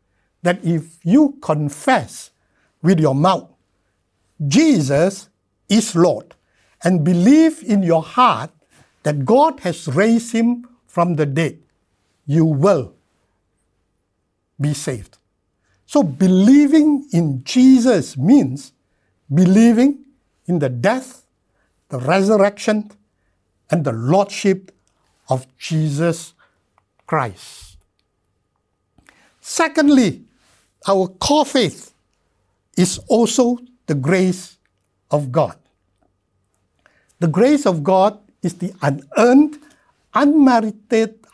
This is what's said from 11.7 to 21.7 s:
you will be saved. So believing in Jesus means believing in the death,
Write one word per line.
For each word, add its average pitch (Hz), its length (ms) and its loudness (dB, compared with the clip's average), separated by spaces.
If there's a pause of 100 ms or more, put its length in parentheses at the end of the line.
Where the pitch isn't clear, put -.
you 156 180 0
will 156 500 -2 (1700)
be 147 140 -2
saved. 123 440 -12 (680)
So 294 160 0
believing 269 1080 2
in 151 320 -2
Jesus 254 720 2
means 143 560 0 (600)
believing 220 720 2 (420)
in 175 120 -2
the 143 100 -2
death, 190 580 -4 (640)